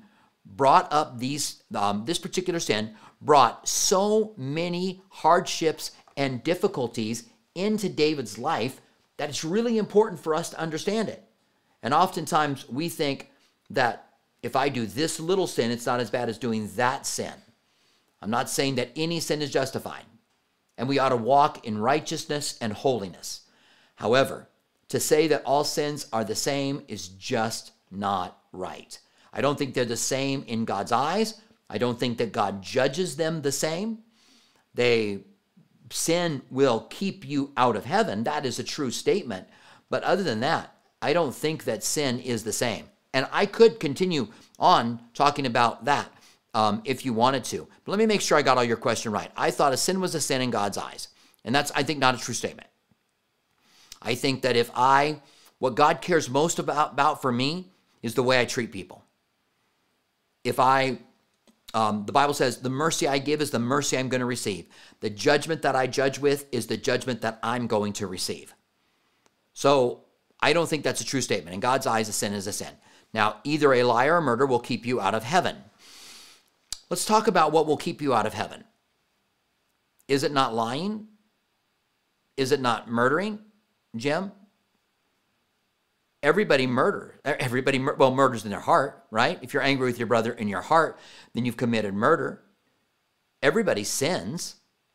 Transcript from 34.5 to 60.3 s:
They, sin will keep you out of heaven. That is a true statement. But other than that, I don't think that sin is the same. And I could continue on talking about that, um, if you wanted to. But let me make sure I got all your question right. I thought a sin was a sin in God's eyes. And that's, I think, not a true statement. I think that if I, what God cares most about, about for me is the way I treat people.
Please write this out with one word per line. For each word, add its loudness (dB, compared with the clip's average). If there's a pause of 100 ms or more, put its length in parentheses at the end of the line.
They, 2 (640)
sin -2
will 2
keep -8
you -4
out 4
of -6
heaven. 0
That -2
is -4
a -10
true -6
statement. -2 (420)
But -4
other 0
than -2
that, -2 (240)
I 2
don't 0
think -4
that -4
sin -2
is -4
the -4
same. -2 (280)
And 0
I 0
could 6
continue -2 (300)
on 4 (140)
talking 2
about 0
that, 0 (420)
um, 2
if -4
you -2
wanted 2
to. -8 (180)
But -6
let 0
me 4
make 2
sure 4
I 6
got 4
all 4
your 2
question -2
right. -4
I 0
thought 2
a 0
sin 0
was -2
a -4
sin 0
in -2
God's -2
eyes. -10 (360)
And -2
that's, 0
I 0
think, -4
not 0
a -8
true -8
statement. -8 (1300)
I -4
think 0
that 2
if 2
I, 4 (360)
what -2
God 2
cares 0
most 0
about, -2
about 0
for 0
me -4 (300)
is -6
the 2
way 4
I 2
treat -4
people. -14 (1400)